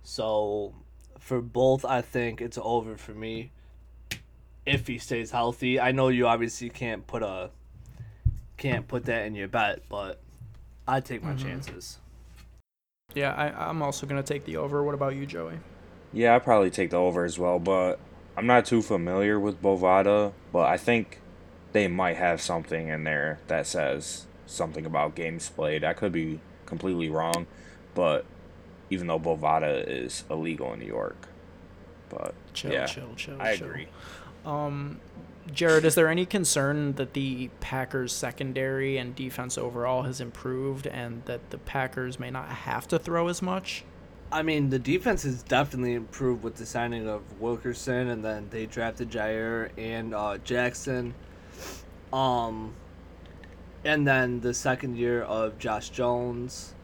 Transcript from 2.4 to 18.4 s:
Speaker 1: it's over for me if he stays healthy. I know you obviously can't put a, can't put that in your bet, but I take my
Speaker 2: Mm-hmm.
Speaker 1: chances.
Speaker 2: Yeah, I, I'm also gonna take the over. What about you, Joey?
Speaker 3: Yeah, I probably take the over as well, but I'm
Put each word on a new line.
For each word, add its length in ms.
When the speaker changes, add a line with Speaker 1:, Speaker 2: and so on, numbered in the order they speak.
Speaker 1:
it's 200
over 360
for 180
me 380
if 220
he 100
stays 320
healthy. 480
I 140
know 160
you 180
obviously 440
can't 360
put 160
a, 280
can't 320
put 160
that 220
in 100
your 100
bet, 420
but 300
I 100
take 240
my 80
Speaker 2:
Mm-hmm. 180
Speaker 1:
chances. 500
Speaker 2:
Yeah, 180
I, 360
I'm 120
also 280
gonna 160
take 200
the 120
over. 260
What 140
about 180
you, 100
Joey? 360
Speaker 3:
Yeah, 220
I 60
probably 300
take 200
the 60
over 280
as 140
well, 220
but 400
I'm 100